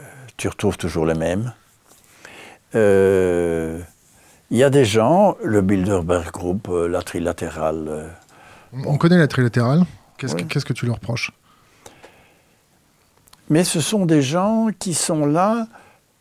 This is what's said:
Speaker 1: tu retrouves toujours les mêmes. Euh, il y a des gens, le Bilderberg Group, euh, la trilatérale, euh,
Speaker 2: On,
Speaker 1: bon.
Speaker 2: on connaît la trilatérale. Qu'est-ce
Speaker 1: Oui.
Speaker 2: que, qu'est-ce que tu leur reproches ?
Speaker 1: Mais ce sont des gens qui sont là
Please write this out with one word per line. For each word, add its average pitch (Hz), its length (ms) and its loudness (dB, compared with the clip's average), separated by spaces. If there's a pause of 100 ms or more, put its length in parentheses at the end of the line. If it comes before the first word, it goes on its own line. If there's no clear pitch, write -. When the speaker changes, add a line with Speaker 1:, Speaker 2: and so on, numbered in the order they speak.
(380)
Speaker 1:
tu - 100 -6
retrouves 98 300 -2
toujours 82 300 -2
les 80 80 2
mêmes. 90 360 -4 (1200)
Euh, 90 1040 2 (720)
il 110 60 0
y 127 60 4
a 143 60 6
des 135 160 4
gens, 139 580 4
le 107 180 0
Bilderberg 90 680 0
Group, 90 380 -6
euh, 87 180 -2
la 90 140 -4
trilatérale, 80 840 -6
euh, 78 200 -10 (640)
Speaker 2:
On, 127 100 -14
Speaker 1:
bon. 139 100 -4
Speaker 2:
on 143 60 0
connaît 170 200 4
la 151 100 4
trilatérale. 123 560 2 (340)
Qu'est-ce 135 180 -6
Speaker 1:
Oui. 175 80 -4
Speaker 2:
que, 156 100 -8
qu'est-ce 143 120 -4
que 135 80 -4
tu 120 120 -8
leur 117 100 -2
reproches ? - 360 -8 (2250)
Speaker 1:
Mais 156 140 4
ce 175 160 -2
sont 196 260 0
des 160 160 4
gens 202 480 0 (100)
qui 175 140 -4
sont 151 320 -2
là 208 420 0 (540)